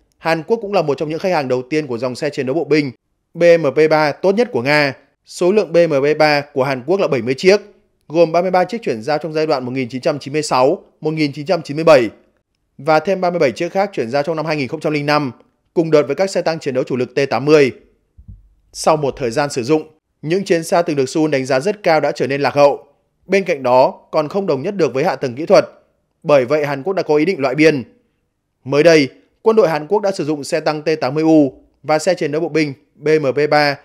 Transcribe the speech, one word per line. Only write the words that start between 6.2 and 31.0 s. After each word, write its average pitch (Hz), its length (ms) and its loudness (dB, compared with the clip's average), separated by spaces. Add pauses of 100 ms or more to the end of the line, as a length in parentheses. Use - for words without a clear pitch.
của 127 100 0
Hàn 131 220 -2
Quốc 190 140 0
là 175 80 0
bảy 131 140 0
mươi 123 160 -2
chiếc, 196 240 4 (460)
gồm 160 240 2
ba 170 100 2
mươi 185 100 -4
ba 180 120 2
chiếc 226 180 -6
chuyển 117 200 -4
giao 151 160 -2
trong 156 160 -8
giai 156 140 -2
đoạn 135 180 -2
một 123 60 -8
nghìn 131 180 -4
chín 127 120 -10
trăm 147 180 -2
chín 135 140 -12
mươi 151 100 -2
sáu, 139 400 2 (180)
một 156 100 -4
nghìn 151 220 -2
chín 147 120 -12
trăm 170 160 -2
chín 143 160 -10
mươi 160 60 -4
bảy 135 260 4 (680)
và 156 220 0
thêm 185 220 -2
ba 180 80 0
mươi 175 100 -4
bảy 139 120 2
chiếc 170 180 -6
khác 196 240 -2
chuyển 117 160 -6
giao 143 140 -2
trong 165 120 -6
năm 151 100 -4
hai 156 100 -4
nghìn 135 120 -4
không 156 120 -10
trăm 156 140 -4
linh 147 120 -4
năm, 147 260 -8 (420)
cùng 165 180 -4
đợt 147 120 4
với 143 120 -6
các 190 140 -2
xe 185 120 -4
tăng 160 180 -4
chiến 135 140 -6
đấu 127 100 -2
chủ 143 120 -6
lực 123 200 -6
T 143 40 -2 (100)
tám 120 160 -4
mươi. 147 260 4 (1040)
Sau 160 240 0
một 139 200 -4
thời 120 140 -4
gian 143 180 -2
sử 123 140 -6
dụng, 156 200 0 (380)
những 175 220 -4
chiến 170 200 0
xa 170 180 0
từng 165 140 -4
được 131 140 0
Seoul 160 220 0
đánh 135 140 0
giá 135 140 0
rất 202 240 -4
cao 156 160 2
đã 143 120 0
trở 135 160 -4
nên 139 140 -4
lạc 127 120 0
hậu. 143 340 2 (380)
Bên 196 180 0
cạnh 156 200 -4
đó, 127 360 4 (120)
còn 156 160 0
không 196 200 -4
đồng 139 140 -2
nhất 202 140 -6
được 151 180 0
với 135 100 0
hạ 170 120 -2
tầng 123 200 -6
kỹ 151 100 -8
thuật. 165 200 6 (580)
Bởi 139 220 4
vậy, 147 200 0
Hàn 139 180 -6
Quốc 190 100 -4
đã 175 100 -2
có 151 120 0
ý 151 100 2
định 180 140 -2
loại 131 160 -2
biên. 151 280 4 (800)
Mới 143 200 0
đây, 160 260 6 (320)
quân 220 140 0
đội 196 140 4
Hàn 151 180 -4
Quốc 202 120 0
đã 202 120 -2
sử 180 140 -6
dụng 147 180 -4
xe 160 160 -4
tăng 156 220 -2
T 160 80 -4 (120)